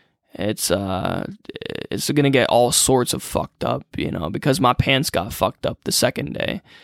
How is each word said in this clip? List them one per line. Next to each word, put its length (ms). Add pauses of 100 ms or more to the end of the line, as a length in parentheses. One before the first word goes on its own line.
(340)
it's, 380
uh, 560 (640)
it's 180
gonna 200
get 200
all 220
sorts 420
of 80
fucked 420
up, 200 (140)
you 120
know, 200
because 300
my 140
pants 360
got 240
fucked 320
up 180
the 80
second 420
day, 280 (220)